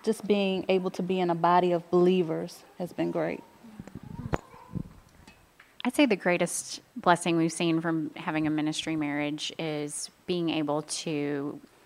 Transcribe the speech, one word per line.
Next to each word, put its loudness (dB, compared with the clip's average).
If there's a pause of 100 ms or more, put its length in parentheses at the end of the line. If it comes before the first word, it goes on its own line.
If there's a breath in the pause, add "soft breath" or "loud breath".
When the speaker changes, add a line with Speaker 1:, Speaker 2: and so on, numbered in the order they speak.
Speaker 1:
just -2
being 2
able 2
to -4
be 0
in 2
a 2
body 4
of -2
believers 4 (160)
has -8
been -2
great. -4 (2500)
Speaker 2:
I'd -2
say 6
the 4
greatest 0 (160)
blessing 4
we've 2
seen 0
from -2
having -2
a 0
ministry -2
marriage -4
is -6 (160)
being 0
able 0
to -6 (240)